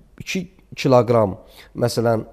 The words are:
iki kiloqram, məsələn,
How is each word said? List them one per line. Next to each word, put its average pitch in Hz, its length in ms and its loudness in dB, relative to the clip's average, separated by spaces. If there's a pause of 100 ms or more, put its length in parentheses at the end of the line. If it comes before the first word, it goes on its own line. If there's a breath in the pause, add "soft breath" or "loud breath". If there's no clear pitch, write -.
(220)
iki 185 240 -8 (320)
kiloqram, 117 640 2 (360 loud breath)
məsələn, 117 580 -2